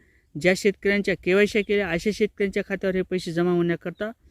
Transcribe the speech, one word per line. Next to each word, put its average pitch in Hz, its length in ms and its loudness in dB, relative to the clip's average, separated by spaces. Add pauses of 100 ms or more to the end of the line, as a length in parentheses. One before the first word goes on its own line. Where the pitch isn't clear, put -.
(400)
ज्या 175 160 4
शेतकऱ्यांच्या 202 580 0 (100)
केवायसी 202 380 2
केल्या 202 260 -2
अशा 170 260 -2
शेतकऱ्यांच्या 202 540 -2
खात्यावर 190 280 -2
हे 185 60 0
पैसे 185 300 -6
जमा 175 180 2
होण्याकरता 170 600 -2 (200)